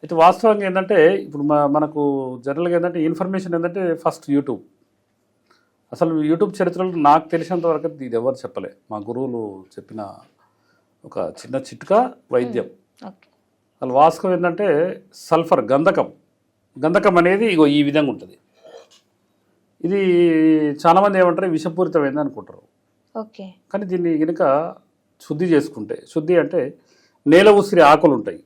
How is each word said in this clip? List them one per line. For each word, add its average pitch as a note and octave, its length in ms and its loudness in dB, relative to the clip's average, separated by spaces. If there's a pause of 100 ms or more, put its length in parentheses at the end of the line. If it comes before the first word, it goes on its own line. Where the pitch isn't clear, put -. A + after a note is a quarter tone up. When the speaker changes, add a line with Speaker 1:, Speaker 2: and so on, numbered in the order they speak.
Speaker 1:
అయితే D#3+ 120 -10
వాస్తవంగా G3 520 4
ఏంటంటే, F#3 500 2
ఇప్పుడు D3 260 -8
మ-, D3 240 2
మనకు C#3+ 760 -2
జనరల్గా E3+ 320 -2
ఏంటంటే F3 280 -2
ఇన్ఫర్మేషన్ F3+ 500 -4
ఏంటంటే E3+ 400 -4
ఫస్ట్ D#3+ 360 -6
YouTube. C#3 280 -2 (1300)
అసలు D#3+ 300 -2
YouTube D#3+ 300 0 (100)
చరిత్రలో F3+ 280 -4
నాకు D#3 380 2
తెలిసినంత E3+ 380 -4
వరకు D3+ 380 -4
ఇది A#2 120 -6
ఎవరు B2 180 -2
చెప్పలే. - 380 -12 (180)
మా G#2+ 80 -8
గురువులు A2+ 760 -8
చెప్పిన A2 360 -16 (960)
ఒక - 140 -14
చిన్న F#2+ 380 -10
చిట్కా G3 560 -2 (200)
వైద్యం. A#2+ 320 -2
Speaker 2:
మ్మ్. - 420 -20
ఓకే. - 220 -20 (540)
Speaker 1:
అసలు C3 100 -8
వాస్తవం E3 400 2
ఏంటంటే F3 680 -2 (140)
సల్ఫర్, E3 460 0
గంధకం, C3+ 480 0 (760)
గంధకం F3+ 340 2
అనేది G3 340 2
ఇగో D#3 140 4
ఈ D3 160 2
విధంగా C#3+ 280 0
ఉంటది. - 280 -14 (1500)
ఇది G3 160 -2 (840)
చాలామంది F#3+ 320 4
ఏమంటారు, F3+ 320 0
విషపూరితమైంది D#3+ 680 -2
అనుకుంటారు. C3+ 420 -10 (560)
Speaker 2:
ఓకే. G#3 360 -16 (180)
Speaker 1:
కానీ G3+ 120 -6
దీన్ని F3 340 -2
గనుక D#3+ 560 0 (460)
శుద్ధి D#3 240 -6
చేసుకుంటే, C3+ 580 -2 (120)
శుద్ధి E3 220 0
అంటే D3 380 -2 (520)
నేల F3+ 240 8
ఉసిరి G3+ 300 4
ఆకులు D3+ 320 6
ఉంటాయి. A2 340 -6